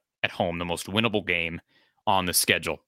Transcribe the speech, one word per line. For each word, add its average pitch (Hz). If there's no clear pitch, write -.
at 107
home, 87
the 87
most 85
winnable 107
game 85
on 95
the 87
schedule. 82